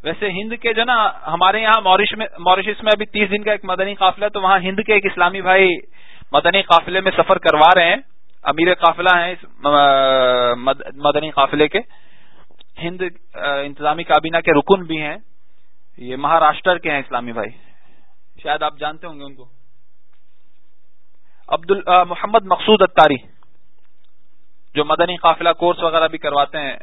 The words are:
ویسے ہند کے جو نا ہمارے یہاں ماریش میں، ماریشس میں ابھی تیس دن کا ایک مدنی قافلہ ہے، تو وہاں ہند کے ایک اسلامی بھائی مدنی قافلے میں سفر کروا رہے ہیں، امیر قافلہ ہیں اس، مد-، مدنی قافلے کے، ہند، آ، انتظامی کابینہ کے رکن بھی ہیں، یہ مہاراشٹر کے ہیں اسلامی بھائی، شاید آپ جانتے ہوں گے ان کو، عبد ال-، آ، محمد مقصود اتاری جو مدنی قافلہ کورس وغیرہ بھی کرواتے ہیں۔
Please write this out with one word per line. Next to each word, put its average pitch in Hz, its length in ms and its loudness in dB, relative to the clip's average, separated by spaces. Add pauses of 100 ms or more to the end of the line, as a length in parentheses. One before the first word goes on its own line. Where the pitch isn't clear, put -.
ویسے 165 260 -4
ہند 208 320 -6
کے 233 120 -2
جو 220 100 0
نا 233 260 2 (180)
ہمارے 185 340 2
یہاں 220 200 4
ماریش 196 360 2
میں، 214 100 -4 (120)
ماریشس 190 440 0
میں 214 100 4
ابھی 214 120 0
تیس 208 260 -2
دن 208 120 -2
کا 214 80 0
ایک 202 140 -4
مدنی 190 300 -2
قافلہ 190 300 0
ہے، 208 40 0
تو 208 120 -6
وہاں 190 180 4
ہند 190 200 -2
کے 185 140 0
ایک 202 120 2
اسلامی 180 360 0
بھائی 185 280 6 (640)
مدنی 170 300 4
قافلے 175 400 2
میں 190 100 0
سفر 185 260 2
کروا 156 380 6
رہے 175 140 6
ہیں، 202 80 2 (460)
امیر 165 300 2
قافلہ 175 460 4
ہیں 175 120 -2
اس، 170 140 -12 (1120)
مد-، 135 240 -2 (120)
مدنی 147 380 0
قافلے 147 360 2
کے، 190 120 -2 (1000)
ہند، 180 240 -8 (320)
آ، 143 220 -4
انتظامی 147 480 -4
کابینہ 160 340 2
کے 165 140 2
رکن 175 340 4
بھی 160 160 -4
ہیں، 151 160 -6 (800)
یہ 123 180 -8
مہاراشٹر 151 640 2
کے 165 140 -4
ہیں 143 80 -2
اسلامی 123 340 -6
بھائی، 110 160 -6 (960)
شاید 151 180 -2
آپ 151 180 -4
جانتے 156 280 -8
ہوں 151 120 -14
گے 143 40 -14
ان 135 120 -14
کو، 127 140 -16 (2000)
عبد 165 240 -2
ال-، 196 160 0
آ، 180 160 6
محمد 202 420 0
مقصود 196 360 4
اتاری 156 360 6 (1600)
جو 147 100 2
مدنی 170 320 0
قافلہ 170 320 2
کورس 170 300 2
وغیرہ 160 280 2
بھی 156 100 -4
کرواتے 143 400 -2
ہیں۔ 139 260 -8